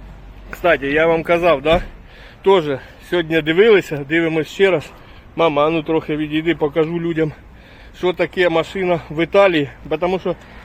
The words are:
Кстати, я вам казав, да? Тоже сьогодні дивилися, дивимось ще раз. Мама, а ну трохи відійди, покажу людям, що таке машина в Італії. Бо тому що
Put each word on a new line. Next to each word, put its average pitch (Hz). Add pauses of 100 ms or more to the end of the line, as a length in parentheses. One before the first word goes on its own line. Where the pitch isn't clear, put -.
(500)
Кстати, 139
я 160
вам 165
казав, 170
да? 160 (600)
Тоже 156 (300)
сьогодні 165
дивилися, 165
дивимось 160
ще 196
раз. 156 (440)
Мама, 151
а -
ну 165
трохи 156
відійди, 156
покажу 160
людям, 160 (680)
що 180
таке 175
машина 165 (100)
в 156
Італії. 165 (160)
Бо 156
тому 180
що 170 (300)